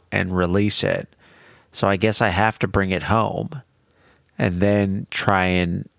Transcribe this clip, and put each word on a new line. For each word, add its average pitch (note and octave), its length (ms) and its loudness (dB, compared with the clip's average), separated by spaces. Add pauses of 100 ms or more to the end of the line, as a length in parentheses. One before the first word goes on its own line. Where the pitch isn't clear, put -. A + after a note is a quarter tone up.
(140)
and F#2 220 -2
release F#2 460 2
it. F#2 280 -2 (640)
So - 160 2
I G2 80 4
guess G#2+ 240 0
I A2 80 2
have G2+ 300 0
to G2 100 -2
bring F#2+ 220 0
it F2+ 120 -2
home G#2+ 460 -2 (880)
and F#2 240 -2
then G2+ 500 0
try F#2+ 320 0
and F2+ 560 0